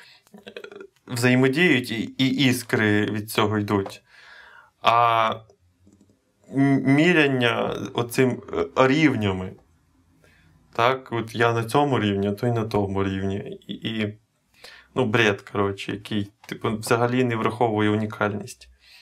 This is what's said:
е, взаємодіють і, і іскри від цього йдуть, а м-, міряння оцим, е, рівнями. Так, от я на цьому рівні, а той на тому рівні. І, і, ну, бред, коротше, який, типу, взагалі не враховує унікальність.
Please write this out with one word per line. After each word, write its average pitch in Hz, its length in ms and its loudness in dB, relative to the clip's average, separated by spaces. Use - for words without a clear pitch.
е, - 180 -20
взаємодіють 127 840 2
і, 107 260 -6
і 131 100 2
іскри 110 800 2
від 110 260 -6
цього 107 260 0
йдуть, 104 460 -2
а 117 540 4
м-, 139 240 2
міряння 131 960 2
оцим, 120 480 0
е, 85 340 2
рівнями. 110 680 0
Так, 131 380 0
от 113 240 -6
я 117 180 2
на 113 100 -2
цьому 139 360 0
рівні, 101 280 0
а 101 40 0
той 120 200 -2
на 117 140 -2
тому 101 380 -2
рівні. 98 640 -6
І, - 60 -10
і, 110 440 -6
ну, 131 100 0
бред, 107 360 2
коротше, 101 500 -4
який, 104 400 -6
типу, 110 300 -6
взагалі 120 460 0
не 120 120 -2
враховує 110 540 0
унікальність. 107 800 -4